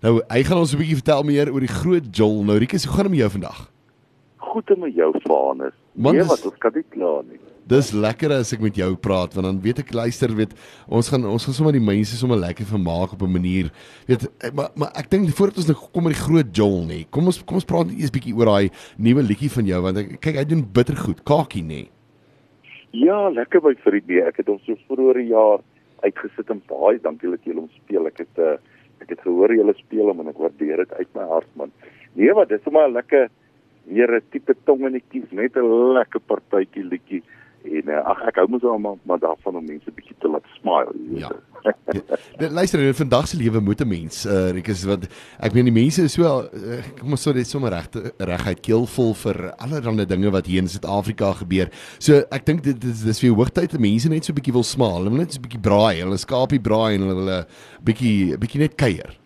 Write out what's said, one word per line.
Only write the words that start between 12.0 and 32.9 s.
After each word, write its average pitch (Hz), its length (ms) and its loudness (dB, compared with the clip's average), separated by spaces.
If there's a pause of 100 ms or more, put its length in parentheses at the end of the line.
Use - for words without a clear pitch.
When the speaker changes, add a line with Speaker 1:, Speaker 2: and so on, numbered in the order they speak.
Speaker 1:
sommer 123 200 0
lekker 90 280 -4
vermaak 92 480 -2
op 98 80 -8
'n 95 100 0
manier. 90 380 0 (380)
Weet, 123 200 0 (120)
eh, 120 160 -8
maar, 143 200 -4
maar 147 200 -4
ek - 140 -10
dink 190 200 2
voordat 196 280 2
ons 165 100 -2
nou 151 100 2 (160)
kom 175 100 0
met 160 100 2
die 104 80 -6
groot 131 340 2
Joel 98 300 2
nie, 80 260 -8
kom 156 140 0
ons, 180 180 0
kom 170 120 -8
ons 190 100 -2
praat 170 260 0
eers 147 180 -4
bietjie 120 260 -4
oor 117 100 4
daai 101 240 4 (280)
nuwe 117 240 4
liedjie 113 300 0
van 117 140 0
jou, 90 160 0
want 92 160 -2
ek 104 240 -8
kyk, 156 140 -4
hy 139 100 -2
doen 156 180 2 (100)
bittergoed, 120 500 0
Kakie, 143 400 0
nê? 78 240 -10 (1040)
Speaker 2:
Ja, 190 380 2
lekker, 127 320 0
my 143 140 4
vriend, 98 320 0
nee. 90 180 2
Ek 82 120 -4
het - 100 -4
hom 101 180 -2
so 113 100 -6 (140)
vroeër 131 240 2
die 123 160 -2
jaar 110 300 4 (440)
uitgesit - 460 -4
en 101 180 -6
baie 90 340 2
dankie 80 280 -4
dat 87 140 -6
julle 82 160 -6
hom 80 100 -12 (140)
speel. 85 240 -2
Ek - 100 -10
het, - 220 -12
eh, 78 180 2 (440)
ek - 80 -20
het 87 120 -10
gehoor 92 320 2
julle 107 240 4
speel 107 300 -2
hom 90 140 0
en 78 80 -8
ek 76 80 -16
waardeer 76 400 -4
dit 90 160 -4
uit - 220 -8
my 104 120 -8
hart, 80 280 -2
man. 71 160 -10 (440)
Nee, 117 180 6
wat, 208 160 4
dis 107 140 -2
sommer 151 260 4
'n 123 40 -4